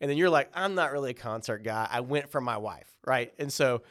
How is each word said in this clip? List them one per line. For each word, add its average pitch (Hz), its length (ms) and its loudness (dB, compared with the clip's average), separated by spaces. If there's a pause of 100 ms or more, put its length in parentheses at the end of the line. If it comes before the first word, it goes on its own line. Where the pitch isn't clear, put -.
And 143 100 -2
then 143 80 0
you're 180 120 6
like, 147 240 4
"I'm 190 200 -2
not 160 180 2
really 139 180 -2
a 123 40 -8
concert 113 480 -6
guy. 110 280 -2
I 120 100 0
went 139 300 -2
for 143 100 -2
my 123 180 -2
wife," 101 320 -10 (160)
right? 123 320 0
And 143 140 -4
so 127 380 2